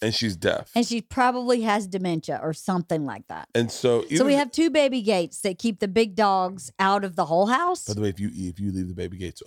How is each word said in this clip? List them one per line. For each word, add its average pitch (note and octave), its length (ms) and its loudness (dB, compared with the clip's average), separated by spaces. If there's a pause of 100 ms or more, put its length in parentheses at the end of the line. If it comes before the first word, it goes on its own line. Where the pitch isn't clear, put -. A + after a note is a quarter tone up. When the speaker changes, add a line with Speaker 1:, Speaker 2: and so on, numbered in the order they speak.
Speaker 1:
And A2 100 0
she's G#2 220 -2
deaf. F2 400 0
Speaker 2:
And A#3 100 2
she A#3 160 -4
probably B3 600 2
has G#3+ 260 2
dementia F3 560 -2
or D#3+ 100 -2
something E3+ 520 -2
like A#2 240 -8
that. D#2+ 260 -12
Speaker 1:
And A#2 160 0
so A#2+ 300 2
Speaker 2:
So - 80 -6
Speaker 1:
even D#3+ 180 4
Speaker 2:
we C#4+ 60 4
Speaker 1:
th- C#4 60 4
Speaker 2:
have C#4+ 120 -2
two D#4+ 180 2
baby C4+ 320 2
gates F#3+ 400 0
that F#3 160 -2
keep A3+ 220 -2
the G#3 80 -2
big G#3 280 2
dogs F#3+ 600 0
out G3 260 2
of F#3 120 -6
the F3 100 0
whole E3+ 220 2
house. E4+ 380 0
Speaker 1:
By G#2 100 -4
the G#2 60 -2
way, G#2 80 2
if F2 100 -6
you, - 120 -2
if F2+ 280 -8
you G2 120 -4
leave F#2 180 -4
the F2+ 40 -8
baby F2+ 240 -8
gates F2+ 300 -10